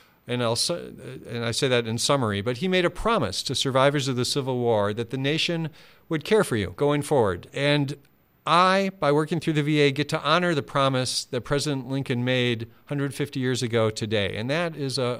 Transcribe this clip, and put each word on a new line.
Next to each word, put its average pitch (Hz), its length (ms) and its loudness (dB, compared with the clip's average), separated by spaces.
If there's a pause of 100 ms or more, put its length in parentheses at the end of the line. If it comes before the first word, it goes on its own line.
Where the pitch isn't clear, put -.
(260)
And 123 160 -4
I'll 117 140 0
su-, 127 400 -4 (320)
and 117 160 -6
I 113 80 -2
say 135 160 0
that 120 180 2
in 113 120 -4
summary, 113 420 0
but 120 160 -2
he 147 100 -4
made 185 200 2
a 170 40 2
promise 180 540 -2
to 135 100 -4
survivors 135 540 2
of 127 80 0
the 123 80 0
Civil 127 340 -2
War 107 360 2
that 117 160 -6
the 139 80 -6
nation 160 500 -2 (400)
would 160 160 -4
care 214 180 4
for 127 140 0
you 98 200 -2
going 147 260 2
forward. 107 500 2
And 143 440 0 (520)
I, 185 520 4
by 143 100 4
working 151 300 2
through 156 140 -2
the 151 100 2
V 151 160 2
A, 143 100 6
get 139 200 -2
to 160 120 -2
honor 170 320 2
the 139 80 0
promise 135 640 0
that 127 160 -4
President 139 500 -2
Lincoln 131 340 -2
made 120 440 0 (160)
hundred 143 280 -4
fifty 139 280 -4
years 127 200 0
ago 113 300 2
today. 104 460 -2
And 110 120 -4
that 165 280 -2
is 135 220 -4
a, 123 220 -2